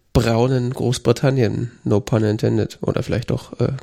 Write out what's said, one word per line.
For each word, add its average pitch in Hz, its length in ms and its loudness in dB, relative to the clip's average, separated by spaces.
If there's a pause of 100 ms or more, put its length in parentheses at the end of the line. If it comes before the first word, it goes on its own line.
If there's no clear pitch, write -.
(120)
braunen 123 600 2
Großbritannien, 120 1000 0 (120)
no 104 160 2
pun 110 240 0
intended, 110 580 0
oder - 200 -2
vielleicht - 280 -4
doch, - 300 -6
äh, 123 120 0 (100)